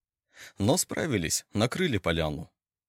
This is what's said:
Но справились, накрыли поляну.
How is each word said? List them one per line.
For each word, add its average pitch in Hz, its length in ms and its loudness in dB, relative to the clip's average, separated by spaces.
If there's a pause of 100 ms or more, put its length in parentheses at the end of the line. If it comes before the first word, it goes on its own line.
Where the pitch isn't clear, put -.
(580)
Но 117 180 4
справились, 110 800 -2
накрыли 123 440 0
поляну. 80 520 -2 (380)